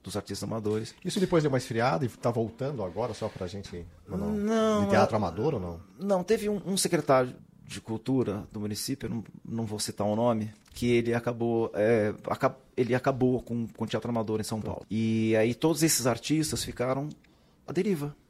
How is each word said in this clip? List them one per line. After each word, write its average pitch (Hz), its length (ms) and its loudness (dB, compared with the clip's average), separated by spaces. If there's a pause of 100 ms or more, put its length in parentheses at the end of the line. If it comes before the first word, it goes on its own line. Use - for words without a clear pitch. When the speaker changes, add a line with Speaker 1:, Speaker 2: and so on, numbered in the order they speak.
Speaker 1:
dos 95 120 -10
Artistas 101 280 -6
Amadores. 107 500 -2 (100)
Speaker 2:
Isso 185 160 -2
depois 180 220 4
deu 147 100 2
uma 131 60 2
esfriada 127 480 0
e 110 40 -2
tá - 200 -2
voltando 117 540 -2
agora 104 320 -4
só 110 120 -6
pra 95 200 -8
gente, 90 360 -10 (240)
ou - 80 -8
não? 208 180 -2
Speaker 1:
Não, 214 500 2
Speaker 2:
De 196 80 2
teatro - 240 4
Speaker 1:
é - 20 2
Speaker 2:
amador 107 380 0
ou - 40 -4
não? 87 220 -8 (180)
Speaker 1:
Não, 190 240 2
teve 208 240 2
um, 208 160 -2
um 190 140 -2
secretário 143 560 2 (320)
de - 160 -12
cultura 110 720 0
do 110 80 -8
município, 107 480 -6
eu - 80 -4
não, 107 80 -6 (200)
não 113 220 -4
vou 104 140 -6
citar 104 260 -4
o 104 100 2
nome, 110 380 2 (220)
que 123 100 -4
ele 117 300 4
acabou, 117 580 0
é, 107 400 4 (140)
aca-, - 280 0 (220)
ele 120 160 2
acabou 127 480 2
com, 117 260 -4
com - 160 -8
o 107 40 -4
teatro 113 240 -4
amador 107 280 0
em 104 40 -4
São 110 180 -4
Speaker 2:
Tá. - 60 -6
Speaker 1:
Paulo. - 240 -8
E 110 440 2
aí 113 200 4
todos 156 260 2
esses 151 240 4
artistas 143 580 0
ficaram 131 460 -2 (560)
à - 80 -12
deriva 156 420 0 (140)